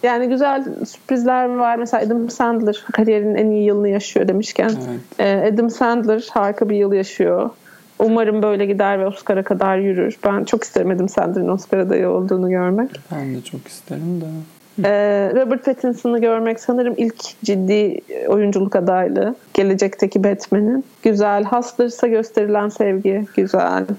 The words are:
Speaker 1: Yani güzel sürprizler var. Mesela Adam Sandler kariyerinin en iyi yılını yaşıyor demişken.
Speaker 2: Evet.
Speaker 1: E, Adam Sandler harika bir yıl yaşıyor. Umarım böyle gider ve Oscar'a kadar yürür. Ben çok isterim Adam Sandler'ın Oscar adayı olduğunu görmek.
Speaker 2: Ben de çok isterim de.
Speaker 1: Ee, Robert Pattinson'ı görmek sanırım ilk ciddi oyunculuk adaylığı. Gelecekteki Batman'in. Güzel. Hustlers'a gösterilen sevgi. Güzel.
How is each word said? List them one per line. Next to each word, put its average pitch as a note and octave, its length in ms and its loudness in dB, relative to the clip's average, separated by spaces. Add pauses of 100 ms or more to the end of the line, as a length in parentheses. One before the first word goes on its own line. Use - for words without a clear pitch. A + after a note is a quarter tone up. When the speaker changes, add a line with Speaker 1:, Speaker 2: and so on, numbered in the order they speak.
Speaker 1:
Yani A#3+ 260 2
güzel C#4 340 0 (220)
sürprizler B3 680 0
var. A#3+ 200 2
Mesela A3+ 300 -2
Adam A#3 240 -2
Sandler A3+ 640 0
kariyerinin G#3+ 420 2
en G#3+ 160 2
iyi G#3 140 2
yılını G#3 240 2
yaşıyor G3 380 0
demişken. G#3 420 0
Speaker 2:
Evet. B2+ 500 -6
Speaker 1:
E, G3+ 340 2
Adam A#3 160 2
Sandler A3+ 640 0
harika G#3 380 0
bir G#3 60 0
yıl G3+ 180 2
yaşıyor. F#3+ 560 0 (500)
Umarım A3 440 2
böyle G3+ 220 2
gider G3 340 0
ve F#3+ 80 0
Oscar'a G3 360 -2
kadar F#3+ 340 0
yürür. G3 480 0
Ben G3+ 180 0
çok A3 200 -2
isterim F#3 280 0
Adam F#3 180 0
Sandler'ın F3+ 400 0
Oscar F#3+ 280 -2
adayı F#3 320 0
olduğunu F#3 400 0
görmek. F#3 400 0 (220)
Speaker 2:
Ben C3+ 240 -6
de B2 60 -10
çok - 260 -14
isterim E3 540 -8
de. D#3+ 40 -8 (600)
Speaker 1:
Ee, G3+ 500 2
Robert B3+ 300 0
Pattinson'ı B3 560 0
görmek A3+ 380 0
sanırım B3 380 0
ilk - 460 -4
ciddi G3+ 560 2 (280)
oyunculuk G3+ 480 2
adaylığı. F#3+ 600 0 (180)
Gelecekteki G3 680 2
Batman'in. G#3 640 0 (180)
Güzel. G#3 400 2
Hustlers'a A#3+ 640 -2
gösterilen G#3+ 640 0
sevgi. G3+ 560 0 (100)
Güzel. F#3+ 500 0 (140)